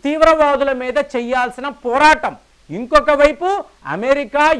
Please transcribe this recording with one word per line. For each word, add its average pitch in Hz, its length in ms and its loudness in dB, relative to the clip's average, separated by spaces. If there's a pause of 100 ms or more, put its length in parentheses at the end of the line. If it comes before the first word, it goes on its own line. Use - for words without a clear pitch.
తీవ్రవాదుల 294 640 2 (100)
మీద 254 160 -4 (180)
చేయాల్సిన 247 520 -4 (180)
పోరాటం, 277 500 2 (420)
ఇంకొక 277 340 2 (100)
వైపు 302 280 2 (460)
అమెరికా, 277 480 -2 (160)